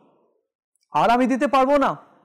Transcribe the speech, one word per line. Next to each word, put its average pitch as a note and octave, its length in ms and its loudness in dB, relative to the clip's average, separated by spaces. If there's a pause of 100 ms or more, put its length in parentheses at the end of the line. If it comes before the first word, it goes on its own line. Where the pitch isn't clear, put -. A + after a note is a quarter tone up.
(920)
"আর E3+ 200 0
আমি B3 160 0
দিতে C4+ 200 -2
পারবো C4 300 0
না, A3 200 0 (280)